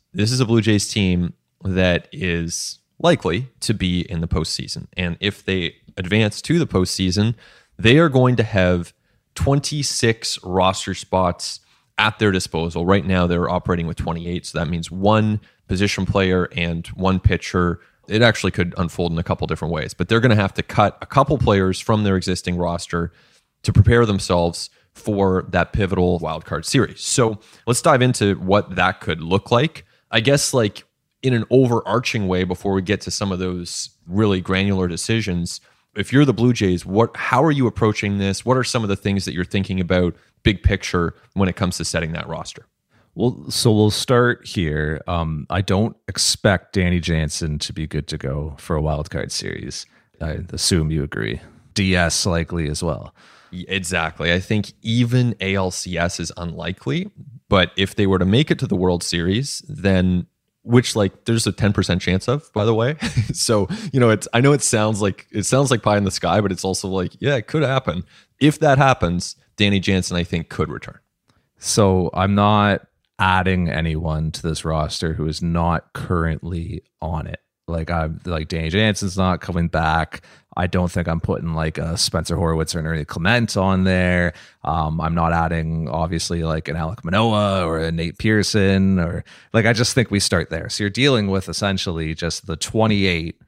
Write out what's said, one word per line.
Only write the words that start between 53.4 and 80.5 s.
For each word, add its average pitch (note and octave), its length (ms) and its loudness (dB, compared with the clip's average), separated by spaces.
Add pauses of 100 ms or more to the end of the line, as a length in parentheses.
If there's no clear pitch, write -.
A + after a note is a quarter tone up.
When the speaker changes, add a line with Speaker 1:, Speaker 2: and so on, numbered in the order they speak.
Speaker 1:
Y-, F2+ 160 -10
exactly. E2+ 640 -2
I F2 60 2
think G2+ 340 -4 (100)
even A#2+ 580 0
A F#2+ 160 -2
L F#2+ 160 0
C F2 260 -6
S F2 220 -2
is E2 160 -8
unlikely, F2 760 -6 (380)
but F#2 280 2
if F#2+ 200 -2
they G#2 100 2
were F#2+ 140 2
to F#2 40 0
make A2+ 260 2
it - 100 -2
to B2 60 -2
the G2 100 -2
World F2+ 260 0
Series, F#2+ 680 -2
then, F#2 580 2 (360)
which, A#2+ 320 4
like, G2+ 300 0
there's A2+ 220 0
a G#2 60 0
ten G2+ 200 2
percent F#2 280 0
chance F2+ 280 0
of, C#3+ 240 -4
by G#2 120 0
the A2+ 100 2
way. A#2+ 260 0
<laughs> C3 320 -2
So, G#2 340 0 (260)
you C3+ 60 0
know, A#2+ 120 6
it's, G#2+ 220 0
I A#2 80 2
know C#3 120 6
it C#3+ 100 0
sounds G#2+ 400 0
like, G2+ 300 -2
it G2+ 120 -4
sounds C3 260 2
like A#2+ 120 0
pie G#2 140 2
in G2+ 80 2
the G2 60 0
sky, F2+ 300 0
but G2 120 0
it's F2 120 -6
also F#2+ 240 -4
like, F#2 300 -2
yeah, C#3 180 -2
it G#2+ 120 -6
could D#3 140 -2
happen. B2 420 -2 (360)
If D3 200 4
that C#3+ 180 4
happens, G#2 580 2 (200)
Danny G2+ 240 4
Jansen, F#2 360 0
I F2 80 0
think, E2+ 240 -4
could - 200 -2
return. - 300 -14 (600)
Speaker 2:
So F#2+ 540 4
I'm G2 220 0
not G#2 520 4 (320)
adding F#2 500 2
anyone D#2+ 640 -2
to - 100 -14
this D#2+ 220 -4
roster D#2+ 480 -2
who D#2 140 -4
is D#2+ 160 -6
not E2+ 500 -2
currently E2 880 -4 (180)
on D#2+ 260 -6
it. - 140 -12 (280)
Like, E2 220 -4
I'm, D#2+ 340 -2
like, D#2+ 240 -4
Danny D#2+ 220 -4
Jansen's G2 460 0
not F#2 240 0
coming F2 280 -2
back. D#2+ 540 -2 (340)